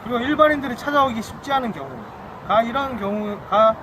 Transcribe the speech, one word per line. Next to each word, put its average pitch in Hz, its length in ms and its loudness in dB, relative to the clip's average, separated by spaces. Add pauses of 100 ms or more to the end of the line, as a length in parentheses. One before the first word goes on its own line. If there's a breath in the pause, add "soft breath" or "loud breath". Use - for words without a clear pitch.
그리고 240 160 -2
일반인들이 285 560 2
찾아오기 269 460 0
쉽지 - 320 -8
않은 254 180 0
경우가, 135 920 -2
이런 262 340 -2
경우가 208 840 2